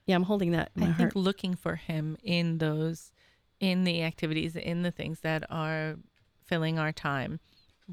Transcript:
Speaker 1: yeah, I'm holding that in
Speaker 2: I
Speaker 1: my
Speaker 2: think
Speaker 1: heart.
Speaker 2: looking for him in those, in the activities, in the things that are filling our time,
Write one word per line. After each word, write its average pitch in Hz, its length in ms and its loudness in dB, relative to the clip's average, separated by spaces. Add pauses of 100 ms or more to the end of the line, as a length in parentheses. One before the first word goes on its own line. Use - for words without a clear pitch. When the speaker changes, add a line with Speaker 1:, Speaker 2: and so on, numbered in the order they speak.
Speaker 1:
yeah, 185 100 4
I'm 180 80 4
holding 190 260 2
that 165 260 2
in 175 60 2
Speaker 2:
I 170 60 6
Speaker 1:
my 170 40 4
Speaker 2:
think 170 200 4
Speaker 1:
heart. - 40 -6
Speaker 2:
looking 190 380 0
for 170 220 -4
him 156 460 -4
in 170 360 0
those, 156 540 -2 (480)
in 185 240 4
the 170 180 2
activities, 160 540 -2
in 170 260 -2
the 175 80 0
things 160 300 -8
that 160 300 -2
are 156 460 -4 (480)
filling 160 340 0
our 156 140 0
time, 143 460 -4 (540)